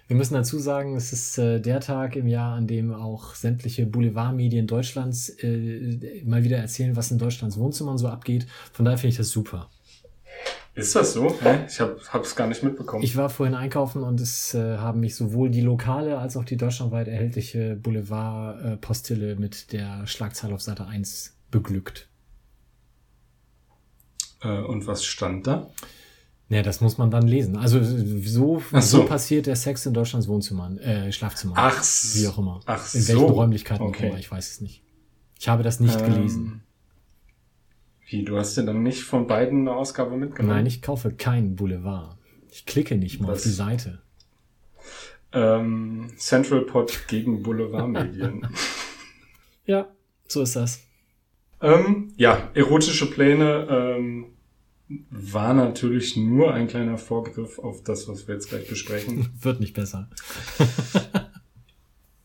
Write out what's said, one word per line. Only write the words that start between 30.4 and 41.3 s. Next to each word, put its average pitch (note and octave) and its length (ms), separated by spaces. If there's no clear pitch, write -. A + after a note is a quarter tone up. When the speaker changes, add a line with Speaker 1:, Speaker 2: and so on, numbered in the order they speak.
Speaker 1:
äh, G2+ 340
Schlafzimmern. G2 460
Speaker 2:
Ach B2+ 200
s-, - 380
Speaker 1:
Wie G#2+ 100
auch G2 120
immer. F#2 260
Speaker 2:
ach - 300
Speaker 1:
In A#2+ 120
welchen A#2 120
Speaker 2:
so. D3 80
Speaker 1:
Räumlichkeiten A2 580
auch G2+ 60
Speaker 2:
Okay. F#2+ 180
Speaker 1:
immer, F#2 100
ich - 120
weiß F#2+ 220
es - 100
nicht. - 200
Ich - 120
habe A2+ 120
das A#2 160
nicht A2+ 220
Speaker 2:
Ähm, A2 60
Speaker 1:
gelesen. - 560
Speaker 2:
wie, G#2 180
du G#2 140
hast - 180
dir A#2+ 80
dann G#2+ 180
nicht B2+ 200
von A#2+ 240
beiden B2+ 340
eine B2+ 160
Ausgabe B2+ 400
mitgenommen? A#2 400
Speaker 1:
Nein, G#2+ 80
ich B2 160
kaufe A#2+ 300
keinen A#2 440